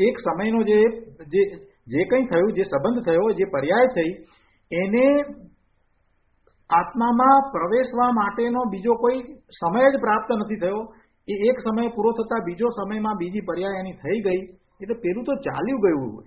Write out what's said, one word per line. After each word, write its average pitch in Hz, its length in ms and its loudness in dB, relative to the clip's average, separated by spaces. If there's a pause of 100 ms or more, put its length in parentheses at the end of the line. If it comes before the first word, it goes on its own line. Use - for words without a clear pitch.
એક - 100 -2
સમયનો 214 440 -2
જે, 214 200 6 (260)
જે, - 480 -2 (300)
જે 131 160 0
કંઈ 254 220 2
થયું, 170 280 2
જે 190 100 0
સંબંધ 202 420 -2
થયો, 175 260 2
જે 185 140 -2
પર્યાય 175 420 2
થઈ, 180 380 -4 (460)
એને 240 500 2 (1500)
આત્મામાં 240 840 4
પ્રવેશવા 240 600 0
માટેનો 233 480 -2 (120)
બીજો 202 220 0
કોઈ 240 280 0 (120)
સમય 233 580 0
જ 269 80 0
પ્રાપ્ત 220 320 0
નથી 214 240 -4
થયો. 202 380 -6 (340)
એ 196 60 -6
એક 226 260 2
સમય 226 280 -2
પૂરો 226 240 0
થતા 226 340 -4
બીજો 175 240 -2
સમયમાં 214 480 -4
બીજી 180 220 -6
પર્યાય 185 400 -6
એની 185 120 -10
થઈ 180 280 -4
ગઈ, 185 360 -4 (260)
એટલે 208 140 -6
પેલું 196 280 -4
તો 277 120 -4
ચાલ્યું 240 440 -4
ગયું, 139 480 0